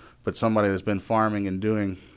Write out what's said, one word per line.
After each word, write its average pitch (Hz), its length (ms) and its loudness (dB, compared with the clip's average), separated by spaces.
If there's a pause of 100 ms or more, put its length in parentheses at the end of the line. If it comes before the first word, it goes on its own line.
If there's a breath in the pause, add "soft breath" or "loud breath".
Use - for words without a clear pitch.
(240 loud breath)
but 98 120 -4
somebody 110 320 2
that's 95 140 0
been 101 160 -2
farming 107 480 0
and 95 140 -4
doing 104 380 -2 (180 loud breath)